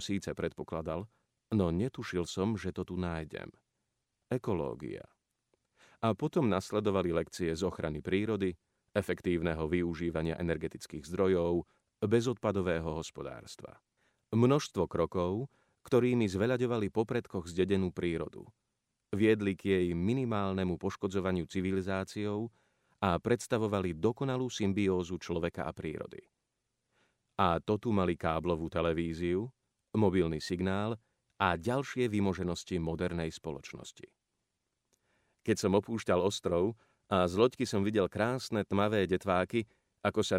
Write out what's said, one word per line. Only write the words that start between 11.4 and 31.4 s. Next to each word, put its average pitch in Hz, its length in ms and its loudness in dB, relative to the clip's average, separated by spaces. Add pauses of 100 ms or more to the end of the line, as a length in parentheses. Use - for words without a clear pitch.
bezodpadového 98 880 2
hospodárstva. 69 800 -10 (640)
Množstvo 123 480 4
krokov, 90 640 -2 (400)
ktorými 120 400 4
zveľaďovali 117 640 0
po 113 160 0
predkoch 104 400 -4
zdedenú 92 400 2
prírodu. 82 560 -4 (600)
Viedli 104 480 4
k 98 160 -4
jej 92 240 4
minimálnemu 95 880 0
poškodzovaniu 92 640 -2
civilizáciou 95 1040 -2 (480)
a 92 240 4
predstavovali 107 720 0
dokonalú 127 560 0
symbiózu 95 720 0
človeka 85 400 -2
a 71 80 -4
prírody. - 560 -10 (1120)
A 85 240 4
to 107 160 0
tu 113 160 -2
mali 90 240 2
káblovú 82 480 0
televíziu, 85 800 0 (480)
mobilný 90 480 2
signál 98 560 -2 (400)
a 92 160 4